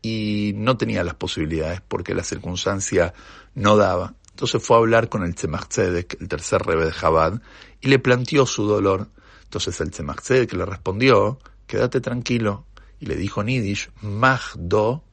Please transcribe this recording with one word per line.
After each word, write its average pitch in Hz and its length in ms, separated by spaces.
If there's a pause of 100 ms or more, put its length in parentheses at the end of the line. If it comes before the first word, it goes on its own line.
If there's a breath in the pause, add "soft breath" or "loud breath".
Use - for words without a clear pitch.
y 104 520
no 113 220
tenía 104 260
las 85 120
posibilidades 80 680
porque 92 320
la 90 100
circunstancia 90 880 (420 loud breath)
no 104 200
daba. 92 380 (280)
Entonces 123 240
fue 120 100
a 117 40
hablar 113 280
con 107 140
el 85 140
Tzemach - 320
Tzedek, 90 520
el - 80
tercer - 360
rebbe 82 220
de 80 60
Chabad, 80 480 (400 loud breath)
y 135 100
le 135 100
planteó 127 480
su - 180
dolor. 101 420 (360 soft breath)
Entonces - 380
el 78 100
Tzemach 69 280
Tzedek 127 340
le 90 120
respondió, 101 720 (300 soft breath)
"Quédate 120 340
tranquilo". 120 640 (340 soft breath)
Y - 60
le - 120
dijo 98 240
en 104 80
yiddish, 104 420 (100)
"Mach 117 540
do 107 580